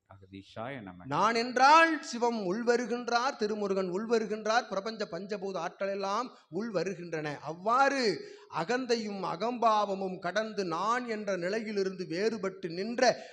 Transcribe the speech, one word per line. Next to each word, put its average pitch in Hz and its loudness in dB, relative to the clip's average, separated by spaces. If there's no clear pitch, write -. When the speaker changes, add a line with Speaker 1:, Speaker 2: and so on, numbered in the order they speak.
Speaker 1:
அகதீஷாய 101 -12
நமக. 92 -14
Speaker 2:
நான் 175 2
என்றால் 277 6
சிவம் 226 -2
உள்வருகின்றார், 240 0
திருமுருகன் 202 0
உள்வருகின்றார், 220 0
பிரபஞ்ச 202 -4
பஞ்சபூத 196 -6
ஆற்றலெல்லாம் 196 -2
உள்வருகின்றன. 165 -4
அவ்வாறு 226 2
அகந்தையும் 214 -2
அகம்பாவமும் 196 2
கடந்து 202 -2
நான் 208 0
என்ற 214 -2
நிலையிலிருந்து 190 -2
வேறுபட்டு 190 -2
நின்ற 214 0